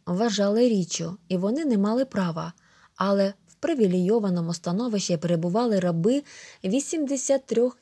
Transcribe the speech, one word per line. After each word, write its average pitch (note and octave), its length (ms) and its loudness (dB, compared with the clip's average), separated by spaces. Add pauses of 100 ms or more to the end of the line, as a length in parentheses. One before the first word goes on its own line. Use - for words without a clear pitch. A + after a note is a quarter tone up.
вважали G#3 640 2
річчю, F3 480 -2 (100)
і F#3 100 -2
вони A3+ 280 -2
не A#3+ 120 2
мали A3 280 2
права, E3+ 480 -4 (420)
але G3 380 0 (140)
в - 80 -20
привілейованому F#3 960 2
становищі F#3 640 -2
перебували F3+ 600 0
раби F3+ 440 0 (400)
вісімдесят C#4 840 -2
трьох A#3+ 360 0